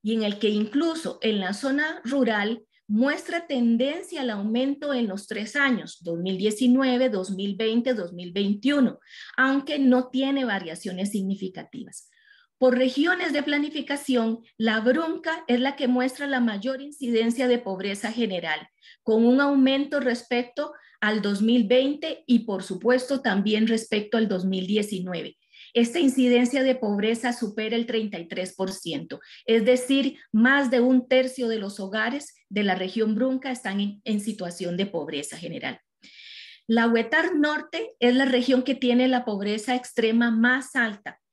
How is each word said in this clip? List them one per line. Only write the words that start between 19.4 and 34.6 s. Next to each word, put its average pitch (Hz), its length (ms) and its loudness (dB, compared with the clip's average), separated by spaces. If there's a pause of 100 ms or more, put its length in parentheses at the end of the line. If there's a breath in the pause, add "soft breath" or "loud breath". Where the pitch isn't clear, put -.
aumento 277 580 2
respecto 247 720 -4 (280 loud breath)
al 214 200 0
dos 202 220 -2
mil 226 240 4
veinte 277 600 0
y, 233 120 6
por 190 220 -6
supuesto, 254 600 0
también 214 440 2
respecto 220 500 -2
al 220 120 2
dos 185 160 -2
mil 185 240 -2
diecinueve. 180 680 -4 (380 loud breath)
Esta 233 240 2
incidencia 254 640 4
de 262 140 2
pobreza 226 560 -2
supera 220 420 -4
el 233 120 -2
treinta 214 340 -4
y 170 80 -12
tres 185 260 -8
por 190 160 -4
ciento, 165 480 -8 (260 loud breath)
es 226 200 4
decir, 262 540 2 (120)
más 254 400 4
de 254 80 4
un 254 300 4
tercio 254 400 2
de 226 100 -2
los 202 220 -8
hogares 220 560 -6 (120)
de 202 140 -2
la 190 140 2
región 214 400 -2
Brunca 262 340 0
están 202 300 -4
en, 202 240 -4
en 208 160 -2
situación 175 560 -6